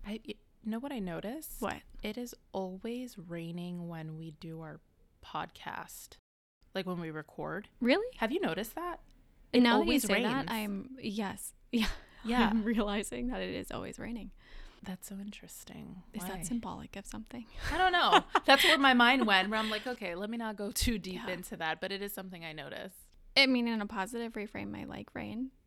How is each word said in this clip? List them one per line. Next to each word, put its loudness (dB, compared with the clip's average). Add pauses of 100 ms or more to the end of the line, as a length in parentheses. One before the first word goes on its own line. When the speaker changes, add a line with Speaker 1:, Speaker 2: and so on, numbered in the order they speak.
Speaker 1:
I, -6
y-, -8 (300)
know -4
what -8
I -6
notice? -6 (120)
Speaker 2:
What? -2 (260)
Speaker 1:
It -6
is -10 (180)
always -6
raining -8
when -10
we -10
do -10
our -14 (440)
podcast, -10 (580)
like, -4
when -4
we -6
record. -8 (120)
Speaker 2:
Really? 4 (120)
Speaker 1:
Have -2
you 0
noticed -2
that? -6 (560)
Speaker 2:
And 10
Speaker 1:
It 10
Speaker 2:
now 8
that 6
you 2
Speaker 1:
always 6
Speaker 2:
say 2
that, 2
Speaker 1:
rains. -2
Speaker 2:
I'm, -4 (100)
yes. -6
<laughs> -20
Yeah. 2 (380)
Speaker 1:
Yeah. 4
Speaker 2:
I'm 2
realizing 0
that -4
it -4
is -8
always -8
raining. -8 (500)
Speaker 1:
That's -10
so -12
interesting. -14 (100)
Speaker 2:
Is -8
Speaker 1:
Why? -6
Speaker 2:
that -8
symbolic -6
of -12
something? -12 (280)
Speaker 1:
I 0
don't 6
know. 6 (100)
Speaker 2:
<laughs> 4
Speaker 1:
That's 10
where 8
my 8
mind 8
went, 6
where 0
I'm -2
like, -4
"Okay, -4
let -4
me -6
not -2
go -4
too 2
deep -6
Speaker 2:
Yeah. -2
Speaker 1:
into -8
that," -2
but -4
it -4
is -6
something -12
I -10
notice. -10 (440)
Speaker 2:
I 10
mean, 4
in 0
a -2
positive -6
reframe, -8
I -10
like -12
rain. -6 (160)